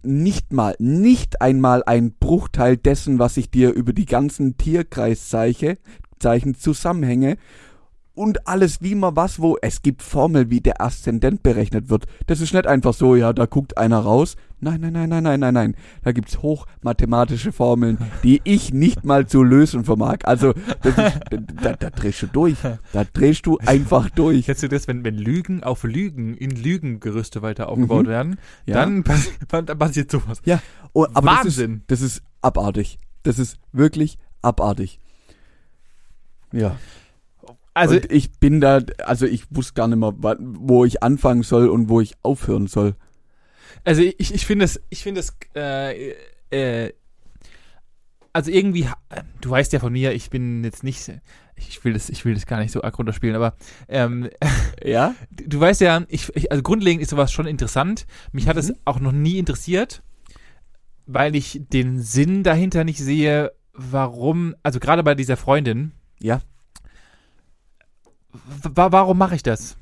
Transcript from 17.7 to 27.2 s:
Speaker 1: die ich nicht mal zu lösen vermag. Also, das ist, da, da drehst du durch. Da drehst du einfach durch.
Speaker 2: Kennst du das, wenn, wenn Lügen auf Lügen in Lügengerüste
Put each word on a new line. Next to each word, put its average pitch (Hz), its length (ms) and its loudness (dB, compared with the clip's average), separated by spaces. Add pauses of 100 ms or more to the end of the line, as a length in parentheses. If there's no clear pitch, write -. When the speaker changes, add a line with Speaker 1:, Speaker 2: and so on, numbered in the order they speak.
Speaker 1:
die 135 200 6
ich - 300 2
nicht 147 320 4
mal 139 200 4
zu 131 160 4
lösen 131 440 6
vermag. 110 380 0
Also, 127 300 2 (280)
das 131 160 2
ist, 185 220 2 (440)
da, 117 140 0
da - 140 -8
drehst - 320 -6
du 98 40 -8
durch. 151 300 0 (340)
Da 104 140 0
drehst - 400 2
du 160 140 2
einfach 127 500 2
durch. 156 380 2
Speaker 2:
Kennst 139 160 -4
du 143 40 -4
das, 135 220 -4
wenn, 123 160 -6
wenn 110 100 -4
Lügen 160 480 -4
auf 127 220 -6
Lügen 127 500 -6
in 131 140 -8
Lügengerüste 113 920 -6